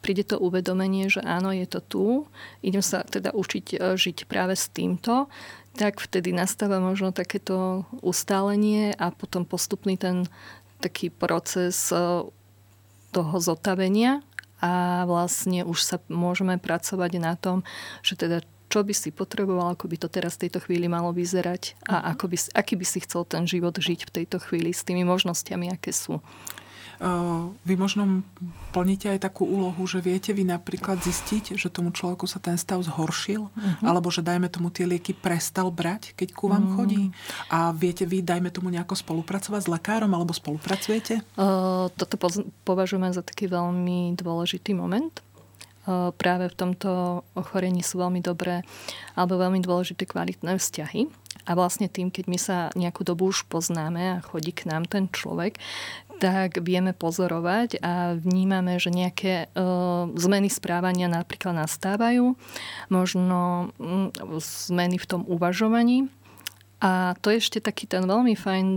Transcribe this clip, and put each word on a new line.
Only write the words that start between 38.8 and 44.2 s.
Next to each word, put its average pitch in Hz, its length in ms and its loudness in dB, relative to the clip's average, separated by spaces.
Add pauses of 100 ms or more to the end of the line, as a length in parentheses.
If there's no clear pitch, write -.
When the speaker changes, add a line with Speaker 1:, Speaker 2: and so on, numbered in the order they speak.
Speaker 2:
spolupracovať 190 640 -4
s 175 80 -2
lekárom, 208 400 2
alebo 170 240 2
spolupracujete? 190 840 -2
Speaker 1:
E, 214 80 -2 (680)
toto - 260 -2
poz-, 180 240 0 (220)
považujeme 185 480 2
za 180 100 -2
taký - 240 -6
veľmi 180 680 0
dôležitý 175 580 -2